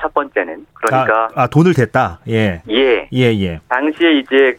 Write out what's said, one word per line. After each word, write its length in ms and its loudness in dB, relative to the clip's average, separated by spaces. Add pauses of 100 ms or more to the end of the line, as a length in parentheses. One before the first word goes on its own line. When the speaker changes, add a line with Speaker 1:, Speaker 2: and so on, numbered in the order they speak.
Speaker 1:
첫 120 -8
번째는. 600 -6
그러니까 640 -2
Speaker 2:
아, 60 0
아, 40 2
돈을 280 2
댔다. 440 0 (100)
예. 400 0
Speaker 1:
예. 440 0
Speaker 2:
예, 100 0 (180)
예. 280 -4
Speaker 1:
당시에 500 0
이제 400 2